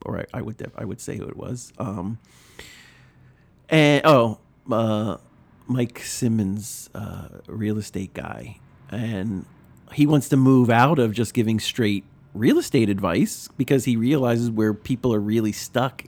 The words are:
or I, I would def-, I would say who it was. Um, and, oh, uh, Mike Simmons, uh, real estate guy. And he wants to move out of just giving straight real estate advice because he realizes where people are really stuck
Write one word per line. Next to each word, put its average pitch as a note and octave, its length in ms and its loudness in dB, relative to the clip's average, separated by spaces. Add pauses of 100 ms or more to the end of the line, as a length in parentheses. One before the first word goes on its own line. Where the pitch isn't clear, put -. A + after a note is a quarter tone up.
or - 160 -8
I, - 180 -12
I - 40 -8
would - 160 -10
def-, - 180 -14
I - 80 -10
would F#2+ 160 -10
say - 160 -10
who - 80 -10
it - 140 -12
was. - 400 -12
Um, G#2 400 -8 (1500)
and, D3 360 4
oh, A#2 340 6 (320)
uh, A2 460 0 (500)
Mike B2 340 -4
Simmons, G#2+ 920 -4
uh, F#2 340 -12 (180)
real G#2+ 320 -4
estate F#2+ 360 -10
guy. - 440 -12 (320)
And G2+ 560 -6 (460)
he D3 140 4
wants D3 240 2
to C#3+ 60 4
move C3 340 6
out C3+ 280 6
of A2+ 140 2
just A2 220 -4
giving A2 240 0
straight G#2 460 0 (300)
real B2 240 2
estate A2+ 300 2
advice G2 680 -2
because C3 280 0
he A#2+ 120 2
realizes A#2+ 540 2
where A2 240 0
people A#2+ 400 -2
are G#2 60 2
really G#2+ 320 0
stuck - 560 -4